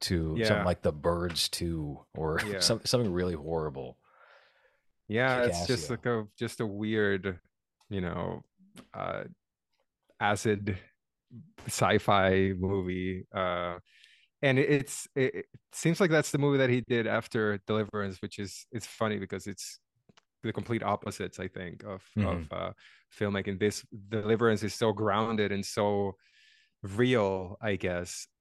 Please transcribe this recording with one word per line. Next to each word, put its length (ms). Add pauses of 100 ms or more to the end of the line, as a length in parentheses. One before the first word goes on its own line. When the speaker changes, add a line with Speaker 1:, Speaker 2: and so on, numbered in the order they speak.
Speaker 1:
to 360
Speaker 2:
Yeah. 100
Speaker 1:
something 180
like 160
The 100
Birds 580
Two 560 (100)
or 240
<laughs> 80
Speaker 2:
Yeah. 120
Speaker 1:
some-, 260
something 280
really 220
horrible. 600 (1120)
Speaker 2:
Yeah, 360
it's 240
just 200
Speaker 1:
Circassio. 40
Speaker 2:
like 140
a, 220 (100)
just 220
a 60
weird, 720 (500)
you 120
know, 420 (500)
uh, 320 (920)
acid 580 (880)
sci-fi 920
movie. 760
Uh, 460 (640)
and 160
it, 120
it's, 460
it, 200
it 100 (280)
seems 260
like 100
that's 220
the 60
movie 200
that 120
he 120
did 260
after 600
Deliverance, 540
which 180
is, 320
it's 140
funny 320
because 300
it's 320 (640)
the 100
complete 300
opposites, 560
I 80
think, 360
of, 200 (140)
Speaker 1:
Mm-hmm. 100
Speaker 2:
of, 240
uh, 200 (480)
filmmaking. 400
This 260 (220)
Deliverance 560
is 100
so 200
grounded 580
and 140
so 500 (640)
real, 800
I 140
guess. 500 (160)